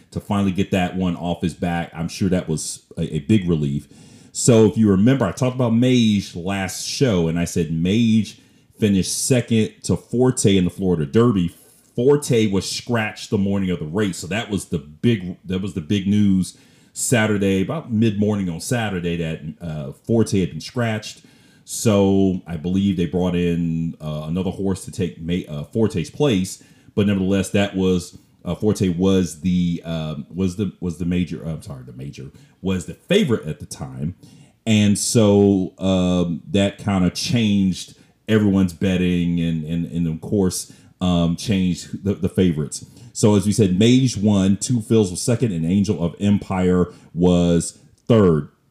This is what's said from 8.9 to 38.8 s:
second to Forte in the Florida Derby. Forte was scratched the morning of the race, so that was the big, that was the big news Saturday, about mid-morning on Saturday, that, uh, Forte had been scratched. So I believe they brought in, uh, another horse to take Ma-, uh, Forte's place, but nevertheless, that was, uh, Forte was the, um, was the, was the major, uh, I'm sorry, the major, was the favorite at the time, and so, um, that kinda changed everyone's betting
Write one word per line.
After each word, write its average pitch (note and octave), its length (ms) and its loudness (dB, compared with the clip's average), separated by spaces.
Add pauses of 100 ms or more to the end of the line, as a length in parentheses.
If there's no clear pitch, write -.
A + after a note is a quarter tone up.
second A2+ 480 2 (120)
to F2+ 120 0
Forte A#2+ 580 2
in F#2 100 4
the F2 40 2
Florida F2 380 -2
Derby. G#2 400 2 (480)
Forte B2+ 560 2
was F#2+ 180 -2
scratched - 640 -6
the A2 80 0
morning G2 320 -2
of E2+ 80 -4
the D#2+ 60 -8
race, F#2 320 -2
so F2 100 -12
that G#2+ 240 -6
was F#2 140 -4
the F2 120 -6
big, F2+ 580 -2 (120)
that F#2 160 -4
was G2 100 -8
the F#2 80 -6
big F#2 240 -2
news G2 500 2 (380)
Saturday, G2+ 720 0
about B2+ 280 -8
mid-morning G#2 580 0
on D#2+ 120 -8
Saturday, F#2+ 560 -4
that, D#2+ 240 -6 (180)
uh, D2+ 340 -10
Forte A2 460 0
had E2+ 120 0
been D#2+ 100 -12
scratched. - 640 -6 (420)
So G2 800 2
I E2 120 -8
believe F#2 380 0
they F2 100 0
brought F2 300 0
in, E2+ 640 -2
uh, D2+ 280 -8
another F2+ 240 -4
horse F#2+ 340 -4
to - 60 -14
take F2 280 -6
Ma-, E2+ 300 -4
uh, D2 140 -8
Forte's G2 460 -2
place, G#2 540 -2 (300)
but G2+ 140 2
nevertheless, F#2+ 420 0
that G2+ 260 -2
was, F#2 420 0 (280)
uh, E2+ 100 -4
Forte G#2 340 0
was F2+ 520 0
the, F2 420 0
um, D#2 460 -8
was F2+ 280 -4
the, G2 220 -4
was E2 200 -6
the F2 60 -4
major, F2 400 -2
uh, E2 80 -6
I'm D2+ 80 -10
sorry, C2 220 -16
the B1 100 -20
major, C2+ 380 -14 (300)
was F#2 240 -2
the - 80 -12
favorite F3 540 0
at D#2 120 -8
the - 60 -14
time, C2+ 500 -10 (500)
and G#2 320 4
so, G2+ 800 4
um, F2+ 720 0
that G2 260 0
kinda F#2 320 0
changed G2+ 880 0 (300)
everyone's G2 460 2
betting F2 680 0